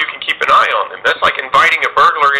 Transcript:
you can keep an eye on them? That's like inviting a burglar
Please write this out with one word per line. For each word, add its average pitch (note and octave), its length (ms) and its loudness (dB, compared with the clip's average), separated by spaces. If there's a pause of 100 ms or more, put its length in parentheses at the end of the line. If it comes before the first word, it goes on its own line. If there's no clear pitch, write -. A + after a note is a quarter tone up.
you D3+ 80 -4
can D3 160 -14
keep - 160 -6
an C#3 80 -2
eye F3+ 220 4 (100)
on - 80 -6
them? F#2+ 160 -16
That's C#3+ 160 -2
like D#3 160 -2
inviting D3+ 480 0
a B2+ 80 -4
burglar D3 460 2